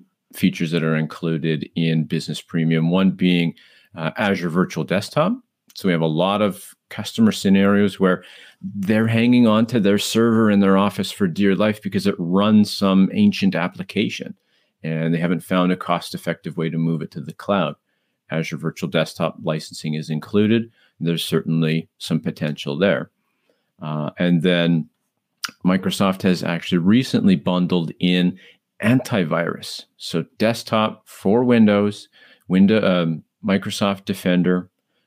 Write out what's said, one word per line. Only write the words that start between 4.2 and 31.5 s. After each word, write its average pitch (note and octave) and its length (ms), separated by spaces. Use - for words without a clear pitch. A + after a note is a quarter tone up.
Virtual F3+ 360
Desktop. D3 480
So - 160
we - 20
have E2 80
a E2 80
lot F#2 340
of G2 320
customer G#3 460
scenarios G2 680
where F#2 240
they're G#2+ 460
hanging A#2 400
on A2 180
to A#2 160
their G2+ 160
server A2+ 520
in G2+ 120
their G2 160
office G2 340
for G2+ 160
dear F#2+ 280
life G#2 260
because G2+ 260
it - 100
runs G2+ 540
some F#2+ 420
ancient G2+ 400
application - 800
and D#2+ 320
they E2 60
haven't E2+ 240
found F2+ 300
a - 20
cost-effective - 800
way E2 140
to D#2+ 80
move D#2+ 240
it - 100
to D#2+ 80
the C2+ 140
cloud. F2+ 420
Azure D#2+ 280
Virtual D#2+ 320
Desktop D#2+ 540
licensing D#2 500
is D2+ 160
included. G#2+ 600
There's E2 240
certainly D#2+ 640
some D#2+ 220
potential D2+ 580
there. F2 320
Uh, D#2 280
and F2 220
then E2+ 480
Microsoft F#2+ 600
has F2+ 200
actually E2+ 360
recently G#2 580
bundled F2+ 640
in F2+ 380
antivirus. G2 1040
So - 300
desktop A2 680
for A2+ 360
Windows, G#2 680